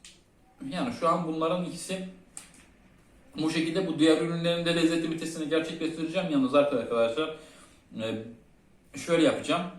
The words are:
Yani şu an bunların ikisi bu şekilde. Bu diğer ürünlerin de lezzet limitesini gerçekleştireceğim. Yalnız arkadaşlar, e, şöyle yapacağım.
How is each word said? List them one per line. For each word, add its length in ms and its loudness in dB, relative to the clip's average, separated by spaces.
Yani 300 -4
şu 100 4
an 180 2
bunların 380 0
ikisi 440 -8
bu 100 0
şekilde. 360 0
Bu 120 -2
diğer 220 6
ürünlerin 440 0
de 100 2
lezzet 280 2
limitesini 460 -4
gerçekleştireceğim. 800 -2
Yalnız 240 4
arkadaşlar, 800 2
e, 240 -4
şöyle 260 2
yapacağım. 380 2